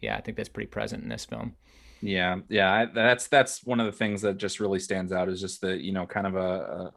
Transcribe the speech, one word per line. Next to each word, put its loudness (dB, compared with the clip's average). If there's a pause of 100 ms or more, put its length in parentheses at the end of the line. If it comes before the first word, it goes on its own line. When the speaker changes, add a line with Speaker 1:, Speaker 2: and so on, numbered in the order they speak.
Speaker 1:
yeah, -2
I -8
think -8
that's -6
pretty -8
present -6
in -8
this -8
film. -8 (480)
Speaker 2:
Yeah, 0 (100)
yeah, 6
I, 6
that's, 2
that's 4
one 0
of 2
the -2
things -2
that 0
just -4
really 0
stands -4
out 0
is -4
just -8
the, -2
you -6
know, -2
kind -2
of -2
a, -2